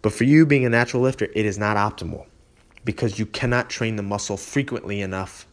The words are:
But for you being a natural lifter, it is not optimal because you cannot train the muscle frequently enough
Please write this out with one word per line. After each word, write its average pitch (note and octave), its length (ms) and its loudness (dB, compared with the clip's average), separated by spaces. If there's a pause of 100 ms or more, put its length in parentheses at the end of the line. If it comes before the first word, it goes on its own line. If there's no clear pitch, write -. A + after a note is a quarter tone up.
But G#2+ 120 2
for - 100 0
you D3+ 220 8
being C#3 200 4
a A#2+ 40 2
natural A#2+ 340 2
lifter, B2+ 320 0
it G#2+ 100 2
is G2 140 -2
not G#2 180 2
optimal F2+ 480 -4 (600)
because A2 340 -4
you A2 60 -2
cannot A#2+ 440 -2
train A2+ 280 -4
the G2+ 60 -4
muscle G2+ 340 -4
frequently G#2 640 -4
enough F#2+ 520 -8